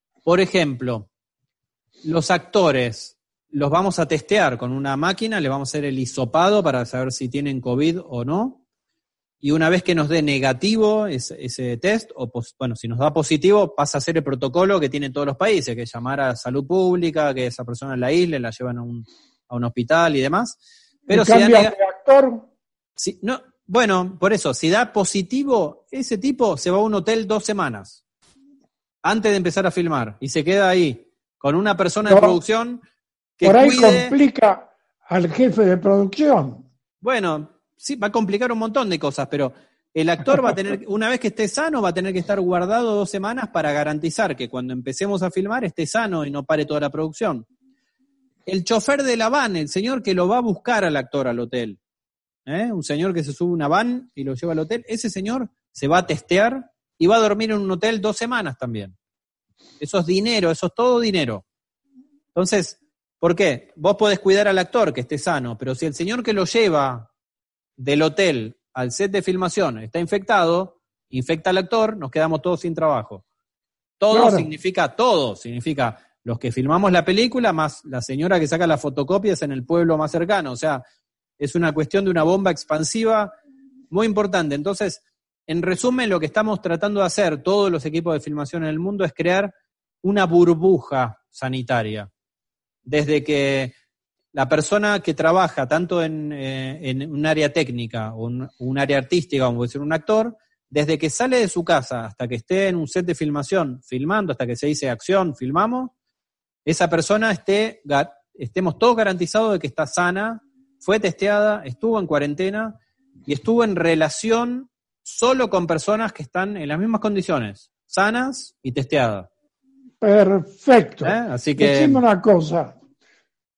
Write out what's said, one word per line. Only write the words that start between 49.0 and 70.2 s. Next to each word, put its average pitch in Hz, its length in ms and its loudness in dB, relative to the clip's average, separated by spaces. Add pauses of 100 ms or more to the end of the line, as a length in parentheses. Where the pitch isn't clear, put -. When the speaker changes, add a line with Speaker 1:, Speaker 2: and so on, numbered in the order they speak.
Speaker 1:
de 247 140 0
la 226 140 0
van, 247 260 0
el 151 120 -4
señor 226 340 -4
que 196 120 -2
lo 180 140 2
va 233 100 2
a 254 40 0
buscar 220 420 -2
al 156 120 0
actor 131 320 -2
al 120 120 -2
hotel, 117 380 -6 (680)
¿eh? 196 260 -4
Un 175 120 -4
señor 165 280 -2
que 170 120 -2
se 143 80 -8
sube 175 180 -4
a 175 40 -2
una 151 140 -2
van 240 460 0
y 139 80 -10
lo 135 120 -6
lleva 170 180 -6
al 160 80 -2
hotel, - 260 -6
ese 226 240 -6
señor 214 400 -6 (220)
se - 160 -6
va 170 100 4
a 180 80 0
testear 214 640 0 (280)
y 165 80 2
va 214 100 6
a 226 40 6
dormir 214 300 0
en 214 80 0
un 196 120 -2
hotel 208 300 -2
dos 208 160 -2
semanas 233 420 -6
también. 107 380 -8 (840)
Eso 151 180 -4
es 170 80 -2
dinero, 196 460 0
eso 170 140 -4
es 170 80 -4
todo 240 260 2
dinero. 156 460 -2 (800)
Entonces, 185 500 -2 (400)
¿por 170 160 2
qué? 165 420 -2
Vos 185 200 0
podés 202 240 2
cuidar 196 280 4
al 190 100 2
actor 185 340 0
que 127 80 -6
esté 143 180 -6
sano, 127 380 -4
pero 131 180 -6
si 160 120 -6
el 147 80 -6
señor 220 280 -6
que 220 120 -2
lo 196 100 0
lleva 147 640 0 (640)
del 139 260 0
hotel 151 540 0 (180)
al 127 180 -4
set 196 180 -2
de 190 120 -2
filmación 180 560 -2
está 110 200 -8
infectado, 185 840 0 (280)